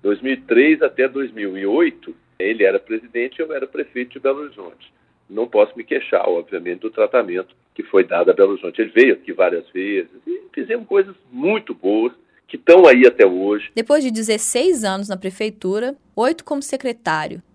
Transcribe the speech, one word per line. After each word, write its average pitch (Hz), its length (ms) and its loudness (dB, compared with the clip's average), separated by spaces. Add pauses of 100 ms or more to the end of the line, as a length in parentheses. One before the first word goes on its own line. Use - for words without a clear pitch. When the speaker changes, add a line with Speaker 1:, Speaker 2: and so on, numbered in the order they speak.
Speaker 1:
dois 101 200 -4
mil 131 120 -4
e 131 40 -6
três 143 440 2
até 131 260 0
dois 131 260 -6
mil 101 240 -8
e 95 80 -8
oito, 135 500 -2 (240)
ele 104 240 -2
era 95 160 2
presidente 120 600 -8
e - 20 -6
eu 156 100 -8
era 135 160 -8
prefeito 127 460 -10
de 139 60 -16
Belo 135 220 -2
Horizonte. 107 520 -20 (360)
Não 110 180 -6
posso 104 280 2
me 117 80 -14
queixar, - 440 -2
obviamente, 87 540 -6
do 110 100 -8
tratamento 101 640 -2 (200)
que - 100 -12
foi 95 200 2
dado 87 280 0
a - 20 4
Belo 98 200 4
Horizonte. 90 280 -8
Ele 107 100 -4
veio 120 240 4
aqui - 180 -16
várias 87 380 -2
vezes 95 400 -6 (140)
e 381 180 -8 (100)
fizemos 226 340 -8
coisas 196 280 -2 (160)
muito 147 420 -4
boas 110 400 -2 (380)
que - 60 -14
tão 175 280 8
aí 127 220 8
até 117 180 6
hoje. 95 480 -2
Speaker 2:
Depois 277 300 0
de 254 80 -2
dezesseis 220 720 -2
anos 196 240 -4
na 196 80 -6
prefeitura, 214 800 -6 (180)
oito 277 300 -2
como 285 180 -8
secretário 226 800 -6 (140)